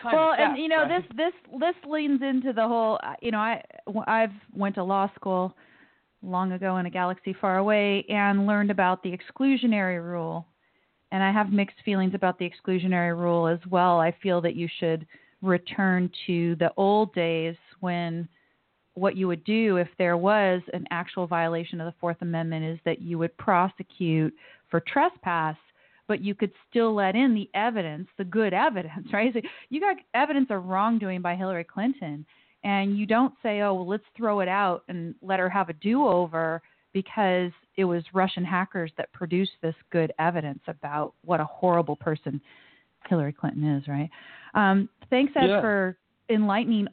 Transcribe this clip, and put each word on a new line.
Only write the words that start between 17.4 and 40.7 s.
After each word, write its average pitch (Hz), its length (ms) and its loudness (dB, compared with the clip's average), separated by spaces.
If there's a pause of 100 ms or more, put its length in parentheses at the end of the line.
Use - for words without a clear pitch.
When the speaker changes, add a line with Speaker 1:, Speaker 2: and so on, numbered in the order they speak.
Speaker 2:
when 170 480 -4 (680)
what 185 200 0
you 190 120 0
would 175 180 -2
do 214 320 2
if 175 100 0 (100)
there 175 200 2
was 190 440 2 (120)
an 175 180 -8
actual 175 340 -6
violation 170 540 -2
of 160 60 -8
the 170 160 -10
Fourth 170 180 -2
Amendment 165 460 -4
is 165 180 -6
that 165 180 -2
you 170 160 -6
would 165 200 -2
prosecute 175 960 0 (360)
for 165 120 0
trespass, 170 760 -2 (540)
but 208 120 -2
you 196 140 -4
could 202 160 -2 (180)
still 226 240 2
let 196 220 2
in 247 180 4
the 202 200 -2
evidence, 190 540 -2 (100)
the 196 80 -4
good 202 280 0
evidence, 190 560 -2
<laughs> - 40 -6
right? 220 200 2
So 226 60 -2 (300)
you 285 100 -4
got 392 160 0 (180)
evidence 277 360 2
of 190 160 -4
wrongdoing 190 560 0
by 175 140 -2
Hillary 185 280 -4
Clinton, 170 640 -6 (400)
and 202 320 0
you 208 80 -2
don't 240 360 2
say, 208 200 -2
"Oh, 202 120 2
well, 185 140 -4
let's 208 160 -4 (140)
throw 208 240 0
it 180 80 0
out 190 400 0
and 170 320 -8
let 190 180 -2
her 185 100 2
have 185 200 0
a 165 40 -6
do-over," 175 880 0 (300)
because 185 600 0 (260)
it 190 80 2
was 170 180 0 (100)
Russian 185 300 0
hackers 180 540 -2
that - 160 -6
produced 180 380 0 (100)
this 165 140 -4 (140)
good 165 300 0
evidence 156 480 -2
about 147 460 -6 (100)